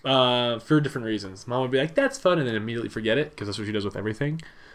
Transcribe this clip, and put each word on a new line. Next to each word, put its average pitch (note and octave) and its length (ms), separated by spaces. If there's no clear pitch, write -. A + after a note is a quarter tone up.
Uh, B2 560
for D3+ 200
different C3 240
reasons. G2+ 440
Mom B2 140
would B2 100
be C3 60
like, D#3+ 180
"That's C4+ 200
fun," F3+ 220
and C#3 80
then A2+ 80
immediately A2+ 340
forget A2 300
it, D3+ 180
'cause G#2 120
that's G2+ 100
what G#2+ 80
she G#2+ 60
does G#2 120
with G2 120
everything B2+ 440